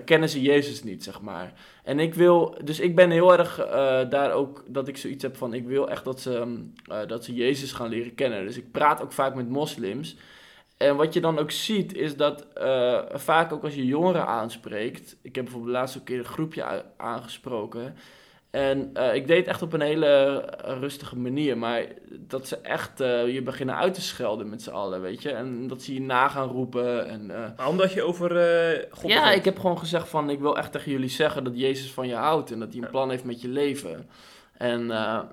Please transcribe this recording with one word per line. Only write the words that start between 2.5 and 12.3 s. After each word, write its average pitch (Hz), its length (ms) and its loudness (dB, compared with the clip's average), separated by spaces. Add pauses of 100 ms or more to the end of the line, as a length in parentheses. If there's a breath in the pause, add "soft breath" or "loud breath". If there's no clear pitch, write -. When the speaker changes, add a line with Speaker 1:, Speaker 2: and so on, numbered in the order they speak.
Speaker 1:
dus 151 160 -4
ik 175 140 2
ben 180 160 10
heel 170 280 8
erg, - 200 0
eh, 131 420 2 (100)
daar 139 220 2
ook, 139 360 -2
dat 135 200 -4
ik 139 80 -10
zoiets - 260 -10
heb 131 140 -6
van: 120 180 -6
ik 123 120 -6
wil 135 240 0
echt - 140 -6
dat 131 160 -6
ze, 127 160 -4
ehm, 120 200 -4 (300)
eh, 104 120 -8 (100)
dat 117 160 -8
ze 123 100 -10
Jezus 131 380 0
gaan 120 160 -6
leren 117 260 -6
kennen. 113 320 -2
Dus 120 100 -8
ik - 160 -16
praat 151 300 4
ook 135 100 -10
vaak 135 220 0
met 123 140 -6
moslims. 135 680 -6 (600 loud breath)
En 143 200 4
wat 156 180 2
je 175 60 2
dan 160 180 2
ook 151 120 0
ziet, 196 440 -2
is 147 220 -2
dat, 147 380 0